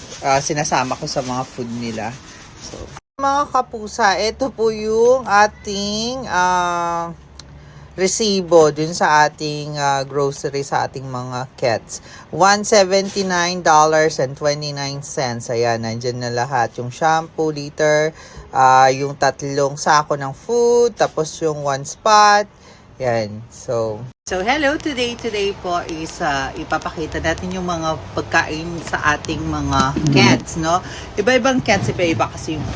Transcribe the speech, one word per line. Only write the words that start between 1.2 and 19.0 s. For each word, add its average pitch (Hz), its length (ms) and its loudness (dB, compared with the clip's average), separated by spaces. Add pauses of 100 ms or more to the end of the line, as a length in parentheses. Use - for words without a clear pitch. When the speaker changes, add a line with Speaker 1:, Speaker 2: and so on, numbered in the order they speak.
Speaker 1:
mga 127 240 -4
food 117 240 -10
nila. 117 400 -6 (480)
So, - 160 -14 (380)
mga 277 400 0
kapusa, 214 680 0
ito 220 300 -2
po 220 240 0
yung 226 560 4
ating, 208 1000 0
ah, 175 840 0 (800)
resibo 180 800 4
dun 156 160 -2
sa 151 400 4
ating, 147 480 -8
ah, 139 240 0
grocery 139 640 -4
sa 123 240 -2
ating 135 160 -12
mga 127 480 -8
cats. - 480 -2 (320)
One 196 320 4
seventy-nine 190 960 2
dollars 156 560 6
and 135 160 -2
twenty-nine 143 720 -4
cents. 120 480 -4
Ayan, 117 320 0
nandyan 120 400 -6
na 120 80 -4
lahat. 123 480 -2
Yung 123 80 -8
shampoo, 160 640 -2
litter, 151 580 0 (380)
ah, 131 400 6
yung 139 240 -2